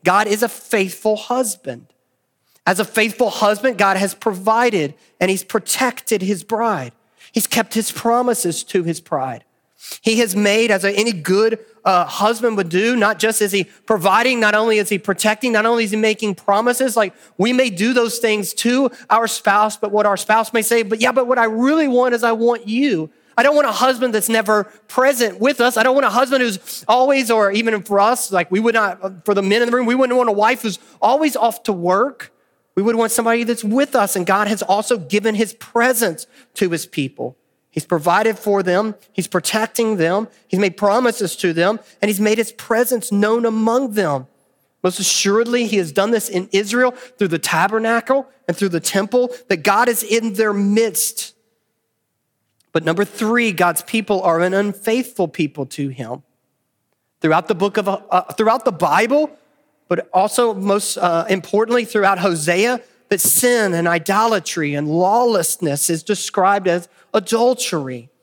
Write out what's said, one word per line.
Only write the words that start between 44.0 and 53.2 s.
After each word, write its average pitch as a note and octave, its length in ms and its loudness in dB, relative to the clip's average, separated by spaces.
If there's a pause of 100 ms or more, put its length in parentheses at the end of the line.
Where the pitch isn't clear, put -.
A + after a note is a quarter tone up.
Most F3+ 160 -2
assuredly, A3+ 680 0
he G#3+ 100 -2
has F3 160 0
done G3 200 0
this A3 180 -2
in F#3+ 240 -4
Israel A3 380 0
through - 360 -6
the E3 100 -2
tabernacle A3+ 920 0 (180)
and E3+ 80 -2
through G3 140 -2
the E3+ 100 -2
temple, A#3+ 560 -2 (140)
that F#3+ 80 0
God G3+ 320 2
is A3 140 -2
in A3 320 -2
their G#3+ 180 0
midst. G3+ 800 -2 (1400)
But D#3+ 120 -2
number E3+ 220 0
three, A3+ 480 0